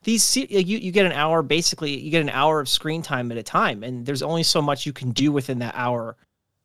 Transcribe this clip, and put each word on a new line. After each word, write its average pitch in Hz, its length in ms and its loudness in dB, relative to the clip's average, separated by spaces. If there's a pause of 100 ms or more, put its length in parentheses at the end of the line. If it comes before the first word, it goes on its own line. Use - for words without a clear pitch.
these 226 180 2
se-, - 280 2
you, 196 280 0
you 185 140 -6
get 196 140 6
an 170 60 2
hour, 156 300 2
basically, 143 560 0
you 151 120 -8
get 160 120 4
an 143 80 0
hour 151 300 2
of 131 80 -6
screen 160 340 -2
time 123 300 -4
at 117 60 -6
a 110 40 -6
time, 139 400 0
and 123 240 -8
there's 139 160 -4
only 151 220 0
so - 180 2
much 143 240 -2
you 147 60 -4
can 127 200 -4
do 139 200 2
within 131 280 -2
that 117 140 -6
hour 123 360 -2 (540)